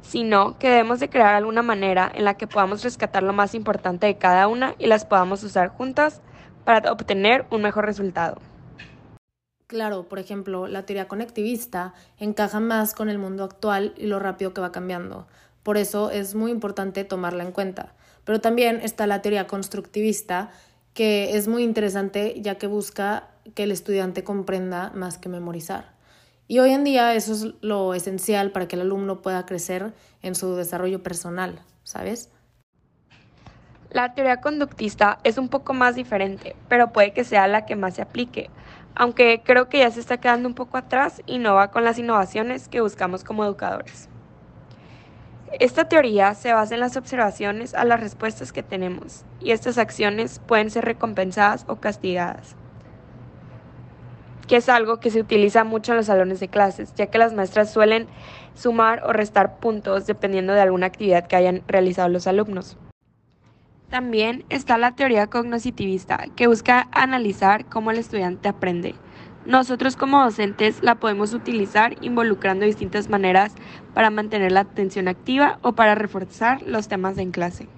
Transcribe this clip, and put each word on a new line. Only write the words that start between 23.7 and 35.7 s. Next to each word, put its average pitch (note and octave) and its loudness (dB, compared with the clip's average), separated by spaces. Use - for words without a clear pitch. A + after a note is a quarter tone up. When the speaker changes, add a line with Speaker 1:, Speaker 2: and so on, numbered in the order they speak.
Speaker 2:
estudiante F#3+ -4
comprenda F#3 -6
más F3+ -10
que - -14
memorizar. F3 -12
Y A#3 2
hoy C4 6
en C#4+ 2
día A#3+ 4
eso G#3+ 0
es G#3+ -6
lo G3 -2
esencial G3 -2
para F#3 -4
que F3+ -6
el F3+ -4
alumno F#3+ -4
pueda F#3 -4
crecer F#3 -8
en F#3 -8
su F3+ -4
desarrollo F3+ -6
personal, F3+ -8
¿sabes? - -10
Speaker 1:
La B3 -2
teoría B3+ 0
conductista B3+ -2
es A3+ 2
un B3+ -4
poco C4+ -4